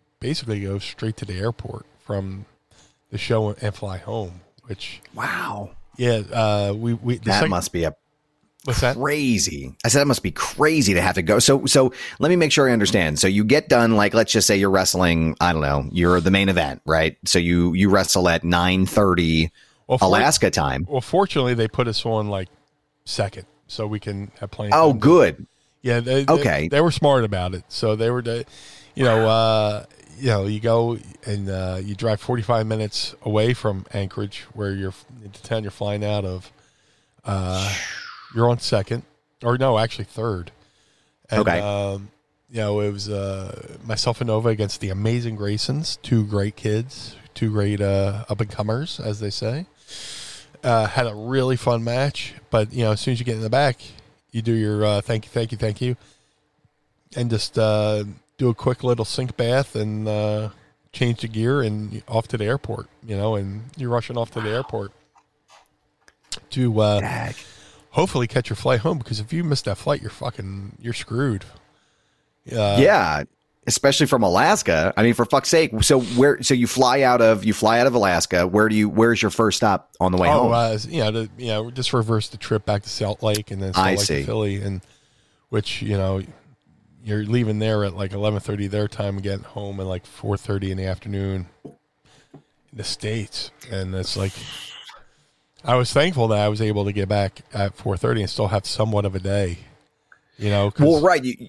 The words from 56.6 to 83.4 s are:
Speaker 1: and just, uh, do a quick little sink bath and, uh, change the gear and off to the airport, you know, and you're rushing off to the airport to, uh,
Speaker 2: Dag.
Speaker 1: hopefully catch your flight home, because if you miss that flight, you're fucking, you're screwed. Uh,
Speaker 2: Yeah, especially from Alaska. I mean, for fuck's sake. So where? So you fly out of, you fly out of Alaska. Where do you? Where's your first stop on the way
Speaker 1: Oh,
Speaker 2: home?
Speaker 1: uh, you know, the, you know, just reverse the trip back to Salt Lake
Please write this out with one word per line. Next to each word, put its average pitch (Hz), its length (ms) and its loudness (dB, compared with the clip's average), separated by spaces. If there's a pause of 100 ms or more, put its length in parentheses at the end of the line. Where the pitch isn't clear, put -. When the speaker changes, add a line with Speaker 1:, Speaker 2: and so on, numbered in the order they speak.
Speaker 1:
and 120 140 -4
just, - 280 -2
uh, 107 460 2 (320)
do 123 140 2
a 113 40 0
quick 127 300 -2
little 117 220 0
sink 127 320 -6
bath 127 360 0
and, 107 320 -4
uh, 107 440 -2 (420)
change 120 300 -2
the 117 60 -6
gear 117 340 0
and 107 440 -6
off 113 220 -2
to - 80 -6
the 107 80 -4
airport, 107 440 -6 (180)
you 107 100 -6
know, 107 200 -2
and 101 420 -8
you're 127 100 -6
rushing 120 300 -4
off 117 140 -4
to 120 100 -6
the 107 80 -4
airport 110 420 -6 (1600)
to, 120 300 2
uh, 104 200 4
Speaker 2:
Dag. 113 360 -6 (540)
Speaker 1:
hopefully 147 360 0
catch 120 220 -2
your 104 80 -6
flight 127 240 0
home, 160 180 -2
because 113 220 -8
if 104 120 -10
you 165 100 -2
miss 147 200 -2
that 98 160 -4
flight, 147 240 -2
you're 107 80 -10
fucking, 98 720 -10
you're 120 120 -8
screwed. 117 520 -4 (1080)
Uh, 104 260 2
Speaker 2:
Yeah, 110 460 4 (420)
especially 139 400 2
from 123 160 2
Alaska. 95 720 4
I 104 60 4
mean, 117 120 6
for 120 100 2
fuck's 135 240 2
sake. 160 240 4 (100)
So 135 180 6
where? 120 420 4
So 135 120 2
you 123 120 4
fly 131 360 4
out 123 180 6
of, 110 240 6
you 107 80 4
fly 110 280 4
out 123 60 4
of 131 80 2
Alaska. 92 520 2
Where 104 220 4
do 107 80 0
you? 107 120 4
Where's 113 320 4
your 107 100 0
first 107 260 2
stop 101 340 0 (100)
on 90 120 2
the 92 60 2
way 90 100 4
Speaker 1:
Oh, 147 40 4
Speaker 2:
home? 123 200 4
Speaker 1:
uh, 113 260 0 (100)
you 170 120 -4
know, 107 100 0
the, 110 260 -6
you 120 120 -8
know, 110 220 -4
just 127 220 -4
reverse 113 360 0
the - 80 -18
trip - 280 -4
back 104 200 -2
to - 40 -14
Salt - 340 -6
Lake 107 280 0